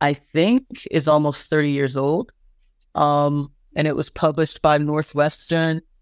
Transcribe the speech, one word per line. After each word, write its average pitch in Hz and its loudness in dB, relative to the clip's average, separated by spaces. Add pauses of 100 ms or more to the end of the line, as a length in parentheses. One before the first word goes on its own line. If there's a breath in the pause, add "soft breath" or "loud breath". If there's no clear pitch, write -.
I 147 2
think 208 -2
is 151 0
almost 151 2
thirty 151 0
years 139 -2
old. 147 -2 (640)
Um, 147 0 (240)
and 151 0
it 147 -2
was - -6
published 156 -2
by 151 4
Northwestern 151 -2 (220)